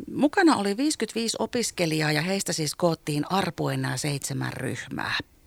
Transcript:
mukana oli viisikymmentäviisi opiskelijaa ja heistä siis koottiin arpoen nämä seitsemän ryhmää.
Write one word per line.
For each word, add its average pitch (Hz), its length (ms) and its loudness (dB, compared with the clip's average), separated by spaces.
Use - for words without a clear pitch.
mukana 294 400 6
oli 202 220 0
viisikymmentäviisi 226 640 -2
opiskelijaa 165 720 0
ja 151 100 2
heistä 185 320 -2
siis 151 220 -2
koottiin 156 560 0
arpoen 151 500 0
nämä 131 160 -2
seitsemän 131 560 -4
ryhmää. - 600 -6